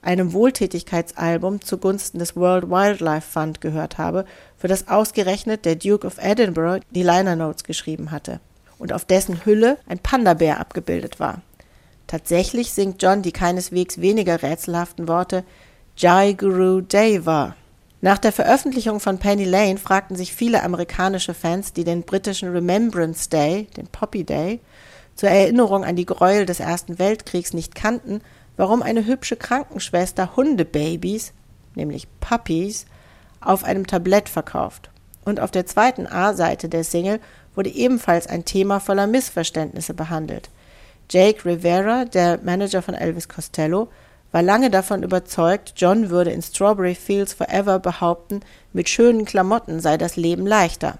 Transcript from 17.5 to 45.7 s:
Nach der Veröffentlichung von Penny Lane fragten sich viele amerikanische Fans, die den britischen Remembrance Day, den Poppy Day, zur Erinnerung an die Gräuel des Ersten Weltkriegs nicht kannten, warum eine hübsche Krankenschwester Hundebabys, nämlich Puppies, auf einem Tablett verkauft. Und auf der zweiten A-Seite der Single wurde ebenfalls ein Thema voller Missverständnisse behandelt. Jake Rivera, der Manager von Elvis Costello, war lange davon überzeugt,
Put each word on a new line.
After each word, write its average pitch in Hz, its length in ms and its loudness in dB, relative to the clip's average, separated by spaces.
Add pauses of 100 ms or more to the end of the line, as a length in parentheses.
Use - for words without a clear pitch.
Nach 196 140 4
der 220 120 2
Veröffentlichung 240 680 0
von 190 180 -2
Penny 202 280 0
Lane 190 340 2
fragten 190 360 -2
sich 180 200 -8
viele 233 260 2
amerikanische 180 720 -2
Fans, 175 400 -4
die 175 100 -4
den 170 200 -2
britischen 190 480 -4
Remembrance 175 800 0
Day, 165 460 0
den - 120 -14
Poppy - 360 -6
Day, 190 360 -4 (560)
zur 202 140 2
Erinnerung 196 540 4
an 175 120 -2
die 175 100 -2
Gräuel 196 400 4
des 180 140 -4
Ersten 170 400 -6
Weltkriegs 190 540 -2
nicht 165 200 -8
kannten, 220 480 -4 (360)
warum 214 260 2
eine 220 240 0
hübsche 254 300 -2
Krankenschwester 185 1000 -4
Hundebabys, 180 960 -2 (400)
nämlich 147 340 -8 (120)
Puppies, 202 680 -4 (560)
auf 190 220 0
einem 190 240 -2
Tablett 185 420 2
verkauft. - 600 -6 (320)
Und 208 160 -2
auf 190 100 -2
der 180 160 -2
zweiten 226 400 2
A-Seite 185 640 0
der 165 140 -2
Single 185 360 -2 (360)
wurde 196 140 -2
ebenfalls 233 580 0
ein 170 180 -6
Thema 196 340 0
voller 196 280 0
Missverständnisse 170 880 -4
behandelt. 156 560 -8 (580)
Jake 208 340 4
Rivera, 180 600 0
der 175 380 2
Manager 185 400 -2
von - 100 -8
Elvis 165 360 -6
Costello, 170 580 -2 (480)
war 170 60 4
lange 220 280 4
davon 190 320 0
überzeugt, 180 760 0